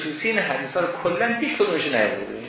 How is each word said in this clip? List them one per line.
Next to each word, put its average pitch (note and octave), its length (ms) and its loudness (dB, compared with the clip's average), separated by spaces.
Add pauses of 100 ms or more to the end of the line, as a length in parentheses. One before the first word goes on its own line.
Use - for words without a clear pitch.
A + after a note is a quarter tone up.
طوسی D#3 260 -4
این A3 100 2
حدیثا F3 420 0
رو E3+ 60 2 (160)
کلاً F3+ 240 2 (140)
هیچ - 180 -2
کدومش F3 260 2
نیاورده. G#2+ 540 0 (100)